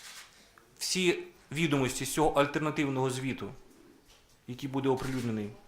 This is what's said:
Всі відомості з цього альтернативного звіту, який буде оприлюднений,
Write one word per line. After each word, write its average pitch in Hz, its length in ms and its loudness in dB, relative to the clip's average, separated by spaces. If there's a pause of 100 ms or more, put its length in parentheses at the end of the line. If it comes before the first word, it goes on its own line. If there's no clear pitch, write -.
(760)
Всі 175 460 2 (280)
відомості 139 540 2
з - 80 -4
цього 156 160 4 (100)
альтернативного 143 720 2
звіту, 127 400 -4 (960)
який 127 220 -8
буде 135 200 -2
оприлюднений, 120 600 -2 (180)